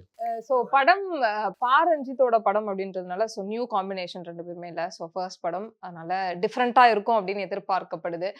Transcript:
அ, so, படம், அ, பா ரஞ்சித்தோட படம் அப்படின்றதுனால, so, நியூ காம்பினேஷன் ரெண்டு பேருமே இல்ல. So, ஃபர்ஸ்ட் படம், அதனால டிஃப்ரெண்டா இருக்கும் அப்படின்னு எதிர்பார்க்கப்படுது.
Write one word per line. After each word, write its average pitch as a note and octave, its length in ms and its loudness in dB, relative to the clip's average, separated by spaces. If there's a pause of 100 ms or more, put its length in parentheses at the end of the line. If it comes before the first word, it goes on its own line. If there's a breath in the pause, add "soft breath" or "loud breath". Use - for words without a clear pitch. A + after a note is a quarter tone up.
(200)
அ, A3+ 220 -6
so, B3 280 0
படம், E4+ 520 2
அ, G#3 360 -2
பா C4+ 260 4
ரஞ்சித்தோட C4 560 2
படம் G#3 280 0
அப்படின்றதுனால, F#3+ 580 -4
so, G#3+ 200 -8
நியூ A3+ 220 -6
காம்பினேஷன் F#3+ 560 -6
ரெண்டு E3+ 220 -12
பேருமே F3 220 -12
இல்ல. E3+ 220 -6
So, F3 240 -12
ஃபர்ஸ்ட் F#3 280 -8
படம், F#3+ 380 -6
அதனால F3+ 560 -6
டிஃப்ரெண்டா A#3+ 480 4
இருக்கும் G#3+ 440 4
அப்படின்னு G3 220 -4
எதிர்பார்க்கப்படுது. F3+ 920 -4